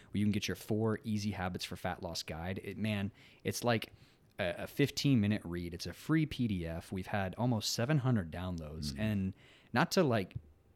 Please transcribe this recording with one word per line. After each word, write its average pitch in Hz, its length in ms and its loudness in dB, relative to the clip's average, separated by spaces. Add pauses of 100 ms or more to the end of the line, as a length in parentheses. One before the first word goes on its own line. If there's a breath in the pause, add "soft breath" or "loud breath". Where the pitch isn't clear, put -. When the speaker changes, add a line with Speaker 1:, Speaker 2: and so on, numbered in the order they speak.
(120)
Speaker 1:
where 98 80 0
you 104 60 4
can 104 80 4
get 101 160 0
your - 60 -2
four 110 500 0
easy 107 260 0
habits 92 320 -4
for - 140 -8
fat 90 260 -4
loss 82 200 -6
guide. 87 380 -6
It, 95 160 -10
man, 101 320 0 (360 soft breath)
it's - 180 -2
like 117 300 0 (440 soft breath)
a, 87 160 0 (100)
a - 40 -8
fifteen 135 540 2
minute 104 240 2
read. 85 280 -4
It's 82 120 -8
a 87 80 -6
free 156 320 2
P 127 240 -2
D 87 180 0
F. 82 240 -6
We've 92 160 -4
had 95 300 0
almost 117 360 2
seven 135 260 2
hundred 110 340 2
downloads, 80 580 -4
Speaker 2:
Mm. 67 80 -8
Speaker 1:
and 101 340 2 (380 soft breath)
not 139 200 2
to, 190 120 6
like, 113 300 2 (420)